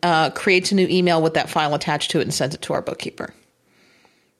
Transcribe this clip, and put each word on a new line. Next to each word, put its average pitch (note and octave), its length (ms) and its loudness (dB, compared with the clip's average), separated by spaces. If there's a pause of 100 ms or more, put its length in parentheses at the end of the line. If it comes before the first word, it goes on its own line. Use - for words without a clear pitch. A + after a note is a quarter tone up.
uh, D#3+ 280 2
creates F#3 420 0
a G3+ 40 2
new F#3 120 4
email F3 340 2
with D#3+ 120 2
that D#3 160 -2
file D3+ 240 0
attached D3 380 -2
to E3 80 2
it - 40 2
and D#3 100 -4
sends C#3 220 -2
it - 60 -14
to - 120 -4
our - 80 -2
bookkeeper. - 520 -10 (1080)